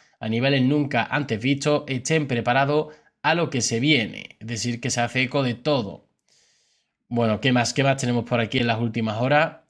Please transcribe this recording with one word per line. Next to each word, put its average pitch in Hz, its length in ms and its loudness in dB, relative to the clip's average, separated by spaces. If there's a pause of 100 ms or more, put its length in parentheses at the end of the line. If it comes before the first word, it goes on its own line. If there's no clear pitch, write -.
(200)
a 113 100 -6
niveles 131 320 2
nunca 143 420 2
antes 123 380 -4
vistos. 139 460 0
Estén 135 400 -2
preparados 135 640 0 (300)
a 156 100 2
lo 170 160 0
que 123 120 -2
se 117 180 -2
viene". 127 600 0
Es 107 60 -14
decir, 120 340 -4
que 123 120 -4
se 120 100 0
hace 127 220 0
eco 139 180 -2
de 123 140 0
todo. 117 520 -2 (1000)
Bueno, 113 340 0
¿qué 131 100 2
más? 123 220 2
¿Qué 135 100 0
más 135 140 4
tenemos 120 280 0
por 120 140 0
aquí 117 200 0
en 120 80 0
las 113 120 0
últimas 113 400 -2
horas? 147 500 2